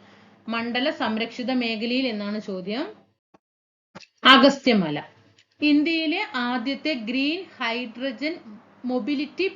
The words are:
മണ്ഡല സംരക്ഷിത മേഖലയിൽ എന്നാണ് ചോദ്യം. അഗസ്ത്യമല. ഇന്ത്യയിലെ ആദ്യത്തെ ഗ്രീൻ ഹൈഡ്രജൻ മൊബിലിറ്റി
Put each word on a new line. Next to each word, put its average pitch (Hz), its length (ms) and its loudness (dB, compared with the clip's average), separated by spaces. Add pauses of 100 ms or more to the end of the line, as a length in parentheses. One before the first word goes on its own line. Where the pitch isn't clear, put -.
(480)
മണ്ഡല 233 420 -2
സംരക്ഷിത 226 600 -4
മേഖലയിൽ 240 560 -2
എന്നാണ് 208 320 -4
ചോദ്യം. 208 480 -6 (1400)
അഗസ്ത്യമല. 233 800 6 (580)
ഇന്ത്യയിലെ 311 580 2 (160)
ആദ്യത്തെ 247 580 -2
ഗ്രീൻ 269 520 -4 (120)
ഹൈഡ്രജൻ 240 800 -6 (480)
മൊബിലിറ്റി 269 720 -2